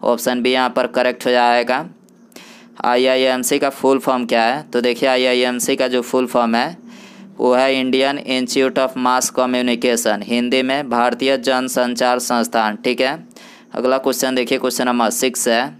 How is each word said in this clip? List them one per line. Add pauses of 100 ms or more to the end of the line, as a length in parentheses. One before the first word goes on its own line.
ऑप्शन
बी
यहाँ
पर
करेक्ट
हो
जाएगा। (960)
आईआईएमसी
का
फुल
फॉर्म
क्या
है?
तो
देखिए,
आईआईएमसी
का
जो
फुल
फॉर्म
है, (600)
वो
है
Indian
Institute
of
Mass
Communication,
हिंदी
में
भारतीय
जनसंचार
संस्थान,
ठीक
है। (460)
अगला
क्वेश्चन
देखिए,
क्वेश्चन
नंबर
सिक्स
है